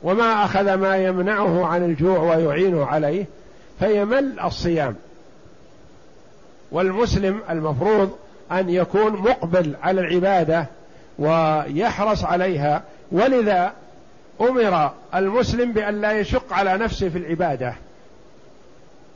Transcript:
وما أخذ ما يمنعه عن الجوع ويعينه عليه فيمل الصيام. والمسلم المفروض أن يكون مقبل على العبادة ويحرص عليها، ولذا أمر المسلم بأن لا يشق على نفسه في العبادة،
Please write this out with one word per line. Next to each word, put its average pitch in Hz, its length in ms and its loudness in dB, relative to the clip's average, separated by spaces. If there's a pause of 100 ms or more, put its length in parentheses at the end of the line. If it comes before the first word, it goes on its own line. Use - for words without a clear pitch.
وما 214 420 2
أخذ 196 300 0
ما 190 220 2
يمنعه 185 720 0
عن 175 180 0
الجوع 170 340 2
ويعينه 165 680 2
عليه 151 380 -2 (540)
فيمل 214 640 0
الصيام. 165 500 -2 (1800)
والمسلم 196 680 0 (100)
المفروض 165 600 0 (420)
أن 185 180 -2
يكون 185 420 2
مقبل 185 720 0
على 185 180 0
العبادة 170 640 2 (520)
ويحرص 160 1080 0
عليها، 165 580 0 (300)
ولذا 208 600 2 (680)
أمر 208 500 2 (240)
المسلم 233 580 0
بأن 208 280 -2
لا 214 120 0
يشق 214 400 -2
على 190 240 0
نفسه 202 320 -2
في 170 100 -4
العبادة، 156 560 -4 (1400)